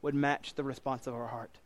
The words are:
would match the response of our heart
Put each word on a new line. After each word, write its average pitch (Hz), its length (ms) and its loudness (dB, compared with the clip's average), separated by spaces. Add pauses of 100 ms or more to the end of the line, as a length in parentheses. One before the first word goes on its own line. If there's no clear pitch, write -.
would 147 120 2
match 143 400 4
the 147 80 -2
response 131 460 -2
of 123 60 -4
our 117 120 -4
heart 117 400 -8